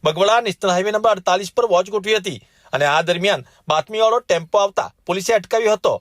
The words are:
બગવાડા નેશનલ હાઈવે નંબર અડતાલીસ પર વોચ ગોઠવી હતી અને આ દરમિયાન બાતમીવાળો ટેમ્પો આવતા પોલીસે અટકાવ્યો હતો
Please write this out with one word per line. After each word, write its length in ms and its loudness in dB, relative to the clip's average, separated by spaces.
બગવાડા 440 2
નેશનલ 260 -2
હાઈવે 180 0
નંબર 220 2
અડતાલીસ 440 -2
પર 160 0
વોચ 220 0
ગોઠવી 240 0
હતી 240 -10
અને 180 0
આ 180 2
દરમિયાન 400 -2
બાતમીવાળો 540 0
ટેમ્પો 420 0
આવતા 300 -4
પોલીસે 320 -2
અટકાવ્યો 400 0
હતો 240 0